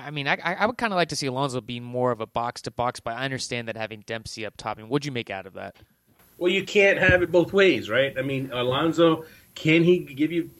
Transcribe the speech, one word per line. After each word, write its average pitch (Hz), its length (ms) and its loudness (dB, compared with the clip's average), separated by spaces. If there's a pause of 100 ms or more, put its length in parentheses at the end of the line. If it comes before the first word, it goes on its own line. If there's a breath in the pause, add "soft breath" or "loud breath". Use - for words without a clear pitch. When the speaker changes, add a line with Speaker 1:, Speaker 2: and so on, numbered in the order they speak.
Speaker 1:
I 143 40 -12
mean, 143 180 -6
I, 170 160 0
I, 175 100 -4
I 202 120 0
would 233 100 -4
kinda 220 200 -4
like 170 140 2
to 147 60 -6
see 143 100 -4
Alonso 127 360 -2
be 120 180 -10
more 123 300 -2
of 110 100 -2
a 110 60 -6
box-to-box, 120 720 -4
but 117 140 -8
I 123 100 -6
understand 123 440 -6
that 107 80 -6
having 110 300 -8
Dempsey 113 380 -10
up 101 120 -10
top. 107 220 -8
I 110 40 -18
mean, 110 80 -14
what'd 143 160 -2
you 143 60 -8
make 117 180 -6
out 95 160 -10
of 92 80 -20
that? 95 220 -12 (600)
Speaker 2:
Well, 180 160 0
you 190 120 0
can't 196 340 4
have 180 240 6
it 165 100 -2
both 175 220 4
ways, 170 340 4
right? 135 300 0
I 131 40 0
mean, 135 300 -4
Alonso, 160 720 2 (300 loud breath)
can 160 300 4
he 180 160 6
give 147 320 -2
you, 170 280 -2